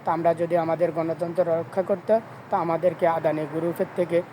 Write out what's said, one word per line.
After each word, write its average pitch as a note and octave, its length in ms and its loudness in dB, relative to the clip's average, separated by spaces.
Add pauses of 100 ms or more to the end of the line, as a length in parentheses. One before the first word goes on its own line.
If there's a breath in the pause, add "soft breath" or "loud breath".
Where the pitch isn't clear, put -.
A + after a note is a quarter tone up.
তো F#3+ 60 -2
আমরা E3 240 2
যদি E3+ 220 0
আমাদের E3 360 2
গণতন্ত্র E3 520 -2
রক্ষা E3+ 380 0
করতে F#3 300 0
হয়, A3+ 100 4 (280)
তো G#3+ 60 0
আমাদেরকে E3 500 2
আদানি D#3 460 0
গ্রুপের E3+ 340 -2 (100)
থেকে E3+ 260 0 (100)